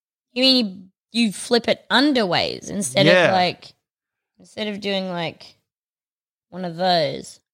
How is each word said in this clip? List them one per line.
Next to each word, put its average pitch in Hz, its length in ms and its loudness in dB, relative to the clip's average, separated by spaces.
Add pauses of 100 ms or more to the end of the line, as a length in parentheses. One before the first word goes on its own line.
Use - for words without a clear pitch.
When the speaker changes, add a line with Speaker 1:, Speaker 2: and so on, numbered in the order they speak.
(320)
Speaker 1:
You 247 100 -2
mean 240 480 0 (220)
you, 233 140 2
you 196 60 -2
flip - 360 0
it - 220 -2
underways 190 800 0
instead 196 360 0
Speaker 2:
Yeah. 175 220 6
Speaker 1:
of, - 40 2
like, 180 400 -2 (680)
instead 214 300 -10
of 202 120 -10
doing, 190 280 -4
like, 170 480 -8 (920)
one 180 140 -12
of 170 120 -8
those? 165 640 -2 (140)